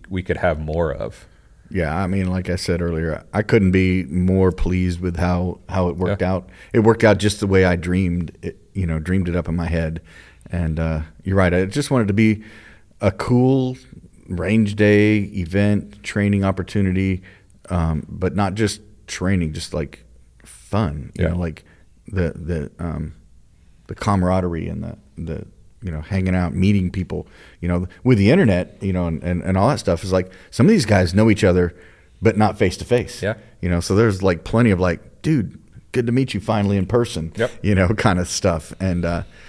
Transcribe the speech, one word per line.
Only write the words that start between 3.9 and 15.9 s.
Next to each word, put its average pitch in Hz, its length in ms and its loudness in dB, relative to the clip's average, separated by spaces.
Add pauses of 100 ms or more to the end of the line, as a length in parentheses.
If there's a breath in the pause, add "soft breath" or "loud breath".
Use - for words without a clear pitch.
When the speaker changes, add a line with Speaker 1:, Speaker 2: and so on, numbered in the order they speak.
Speaker 2:
more 90 480 2
pleased 90 500 0
with 87 160 -4
how, 90 500 -2
how 92 220 0
it 78 80 -6
worked 90 240 -2
Speaker 1:
Yeah. 92 120 0
Speaker 2:
out. 90 160 -6 (220 loud breath)
It 113 100 2
worked 110 220 4
out 104 140 8
just 101 220 0
the 104 80 -2
way 95 180 6
I 90 100 4
dreamed 87 680 -2
it, - 140 -10 (160)
you 98 120 -2
know, 80 140 -2
dreamed 90 280 0
it 85 80 -2
up 85 140 -2
in 82 60 -2
my 85 100 -2
head. 82 340 -2 (520 loud breath)
And, 82 280 -2
uh, 80 220 -2 (220)
you're 95 120 -2
right. 92 180 4
I 92 120 2
just 143 260 -4
wanted 120 180 2
to 101 40 0
be 107 300 2 (580 loud breath)
a 101 100 2
cool 127 640 0 (540)
range 101 460 0
day 104 440 4
event, 101 840 -2